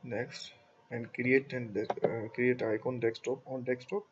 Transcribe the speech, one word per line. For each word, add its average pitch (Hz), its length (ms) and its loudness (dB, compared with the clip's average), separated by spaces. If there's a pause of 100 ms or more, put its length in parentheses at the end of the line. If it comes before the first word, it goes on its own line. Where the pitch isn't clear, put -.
next, 123 480 -6 (400)
and 117 220 -6
create 131 400 4
and 117 200 -6
de-, 101 80 0
uh, 113 520 0
create 123 280 4
icon 113 380 0
desktop 117 480 0
on 131 160 -6
desktop. 127 480 -2